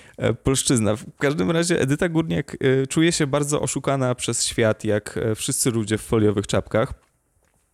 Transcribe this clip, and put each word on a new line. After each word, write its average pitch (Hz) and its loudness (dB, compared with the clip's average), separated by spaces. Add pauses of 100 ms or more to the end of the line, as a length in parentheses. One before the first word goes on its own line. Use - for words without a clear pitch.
(160)
e, 113 0
polszczyzna. 117 2
W - -10 (140)
każdym 160 0
razie 170 2
Edyta 147 0
Górniak, 165 -2 (260)
e, 135 -2
czuje 165 2
się 160 0
bardzo 143 -2
oszukana 135 0
przez - -4
świat, 110 0
jak, 104 -2
e, 110 0
wszyscy - -2
ludzie 110 0
w - -14
foliowych 104 2
czapkach. 110 -2 (800)